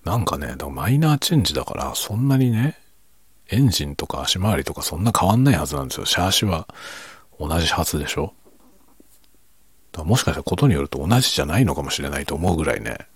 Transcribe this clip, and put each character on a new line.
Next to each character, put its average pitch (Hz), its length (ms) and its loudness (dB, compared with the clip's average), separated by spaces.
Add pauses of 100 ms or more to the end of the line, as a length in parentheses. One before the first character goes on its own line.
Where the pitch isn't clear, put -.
な - 120 0
ん 120 100 0
か 82 120 -4
ね、 67 180 -6
で 73 80 -8
も 71 60 -8
マ 73 200 -2
イ 139 80 4
ナ 156 160 4
ー 139 40 0
チ - 140 0
ェ 160 60 6
ン 104 60 4
ジ 80 100 0
だ 65 100 -2
か - 100 -8
ら、 - 200 -6
そ - 200 -6
ん 127 140 2
な 135 80 4
に 127 140 4
ね、 117 280 0 (680)
エ 101 100 0
ン 135 120 6
ジ 73 160 -2
ン 71 100 -8
と 71 100 -4
か - 140 -6
足 - 180 -2
回 95 200 2
り 76 60 -4
と 80 100 -6
か 76 80 -10
そ - 140 -6
ん 82 60 -2
な 113 160 2
変 90 100 2
わ 107 60 4
ん 127 100 4
な 139 80 6
い - 40 6
は 76 80 -2
ず 73 100 -6
な 71 80 -4
ん - 60 -6
で - 60 -8
す - 60 -8
よ。 - 60 -6
シ - 100 0
ャ 90 120 2
ー - 20 2
シ - 140 2
は 90 240 -2 (720)
同 73 80 -6 (100)
じ 80 100 2
は - 160 0
ず - 140 -2
で 71 80 -4
し - 120 -4
ょ？ - 160 -6 (1600)
だ - 60 -12
か 80 40 -8
ら - 20 -8
も 104 140 4
し - 60 0
か 85 80 0
し - 20 -2
た 80 60 -6
ら - 40 -10
こ - 100 -2
と 139 140 4
に 101 60 6
よ 71 80 0
る 71 60 -4
と 69 160 -6
同 120 160 4
じ - 140 0
じ 151 80 0
ゃ - 40 -2
な 110 120 0
い 131 60 6
の 78 100 2
か 73 80 -4
も 69 80 -6
し - 120 -4
れ 69 80 -4
な 69 100 -4
い 71 60 -6
と - 80 -4
思 85 180 2
う 82 40 2
ぐ 78 80 0
ら 71 120 0
い - 60 -10
ね 113 340 -10